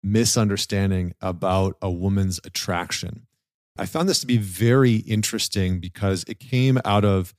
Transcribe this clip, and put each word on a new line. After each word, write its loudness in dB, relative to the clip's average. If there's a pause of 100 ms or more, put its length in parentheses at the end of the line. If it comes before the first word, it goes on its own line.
misunderstanding 0
about 0
a -4
woman's 0
attraction. -6 (480)
I -6
found -2
this 0
to -8
be 2
very 4
interesting -2
because -4
it -12
came 2
out 4
of 2